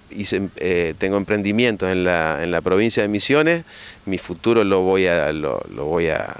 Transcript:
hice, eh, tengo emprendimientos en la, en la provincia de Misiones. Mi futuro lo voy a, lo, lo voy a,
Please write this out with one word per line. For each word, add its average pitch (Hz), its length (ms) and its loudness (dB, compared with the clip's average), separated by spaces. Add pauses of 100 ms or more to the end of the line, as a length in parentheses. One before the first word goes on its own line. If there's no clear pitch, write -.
(120)
hice, 98 460 -4
eh, 87 400 0
tengo 98 180 0
emprendimientos 104 720 0
en 92 140 0
la, 80 380 0
en 85 100 -2
la 85 100 0
provincia 104 420 2
de 104 60 -2
Misiones. 151 540 0 (420)
Mi 95 120 -2
futuro 110 460 0
lo 95 180 4
voy 95 260 4
a, 78 260 2
lo, 71 280 -4 (120)
lo 62 120 -6
voy 85 220 0
a, - 320 -4